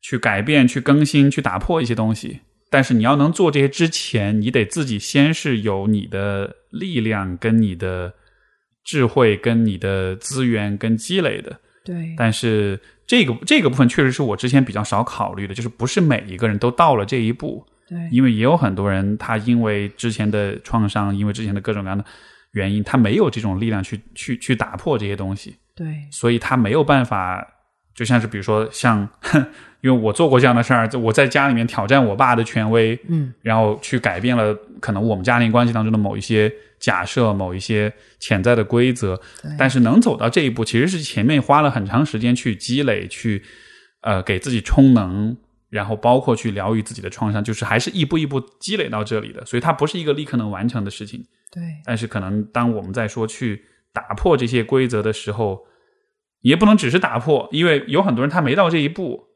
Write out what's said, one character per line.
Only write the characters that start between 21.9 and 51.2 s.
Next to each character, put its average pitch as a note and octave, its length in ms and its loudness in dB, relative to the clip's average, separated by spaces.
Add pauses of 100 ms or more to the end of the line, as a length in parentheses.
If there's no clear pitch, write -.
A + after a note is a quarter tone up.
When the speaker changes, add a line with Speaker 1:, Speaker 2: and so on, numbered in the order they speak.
Speaker 1:
的 G2+ 80 -4 (480)
原 G2 200 -2
因， G#2 100 -2
他 C3 160 -2
没 A2 160 4
有 F#3 160 2
这 A2 100 -8
种 G2 200 -2
力 A2+ 100 -2
量 G#2 100 -2
去， G2+ 200 -8 (140)
去， - 240 -8
去 C3 180 -2
打 - 200 -4
破 C#3 220 -2
这 G#2 80 -4
些 G2+ 80 -4
东 F#2+ 220 -6
西。 - 180 -16 (220)
Speaker 2:
对。 E3 100 -10 (240)
Speaker 1:
所 A#2+ 220 0
以 A#2+ 40 2
他 B2+ 200 -2
没 A2 160 2
有 D3+ 100 2
办 C#3 220 4
法， F#2 420 -4 (480)
就 A#2 100 -6
像 A#2+ 160 4
是 G#2+ 60 -4
比 G#2 100 -10
如 G2 60 -8
说 G#2+ 300 0
像， G#2+ 360 -2 (140)
<laughs> - 600 -2
因 C3 100 2
为 B2+ 40 4
我 G#2+ 160 0
做 E3 160 2
过 B2+ 120 6
这 C3 60 4
样 B2 100 6
的 A#2 80 4
事 C3 100 2
儿， A2+ 140 2
就 B2+ 100 -4
我 A2+ 140 0
在 C3+ 160 4
家 C#3 180 2
里 C3+ 80 2
面 A#2 100 0
挑 A2 220 -4
战 C3 180 4
我 G2+ 120 0
爸 B2 180 4
的 A#2 80 2
权 A2 260 -2
威， A2+ 380 2
Speaker 2:
嗯。 D3 340 -2
Speaker 1:
然 A2+ 160 0
后 G#2+ 240 2
去 B2+ 200 -2
改 F#2 180 -2
变 B2 180 0
了 G#2+ 160 2 (280)
可 - 100 -4
能 G#2 160 -2
我 A2 80 2
们 F#2 80 -4
家 A#2+ 160 4
庭 A2+ 140 2
关 A#2+ 120 4
系 A#2 80 2
当 A2 120 -2
中 A2 80 0
的 A2 60 2
某 G2+ 180 0
一 G#2 40 -6
些 G#2+ 320 2 (280)
假 F#2 240 0
设、 A2 280 0
某 F#2+ 220 -4
一 F#2+ 60 -8
些 G#2+ 320 -2 (260)
潜 G2 240 -2
在 A#2+ 140 4
的 A2 80 2
规 A#2+ 280 2
则。 G2 220 -2 (260)
Speaker 2:
对。 D3+ 160 -12
Speaker 1:
但 C3+ 140 2
是 C3 80 0
能 B2 220 6
走 A3+ 160 2
到 A2 120 0
这 E3+ 120 2
一 C#3 100 0
步， A2+ 140 -2
其 A2+ 160 0
实 D#3 80 2
是 F#3 120 -4
前 A2 240 -4
面 C#3+ 160 4
花 C#3+ 200 4
了 D3 100 2
很 G2+ 160 -4
长 B2+ 180 0
时 A2+ 140 -6
间 A#2+ 160 2
去 A#2 220 -4
积 B2+ 260 -4
累、 G2+ 240 -2
去， G2+ 380 -6 (560)
呃， G2+ 240 -2
给 F#2 160 -2
自 C#3 100 -8
己 A#2 120 0
充 C3+ 320 6
能， G#2 420 0 (320)
然 G#2 160 -4
后 A2 100 -4
包 A#2+ 240 2
括 B2 160 0
去 A2 160 -4
疗 G2+ 240 -4
愈 G#2+ 80 0
自 A2+ 120 -10
己 G2+ 80 -14
的 F#2+ 80 -8
创 G#2+ 200 -4
伤， G#2 140 -2
就 A2 80 -6
是 G#2+ 120 -6
还 G#2 140 0
是 - 120 -2
一 F3 140 -2
步 D3+ 120 -2
一 D#3+ 80 0
步 C#3 160 -4 (180)
积 A3 200 -4
累 - 100 -2
到 G#2+ 160 -4
这 G#2+ 160 -4
里 G#2+ 100 -12
的， A#2 140 -16
所 A#2+ 140 -4
以 - 20 0
它 D#3+ 120 0
不 D3+ 140 0
是 E3 120 -6
一 E3 60 -8
个 D3 100 0
立 D3 100 -6
刻 C3+ 140 -6
能 G#2+ 120 -4
完 G2 160 -6
成 A#2 160 -4
的 G2 80 -6
事 - 160 -14
情。 A#2+ 160 -16 (300)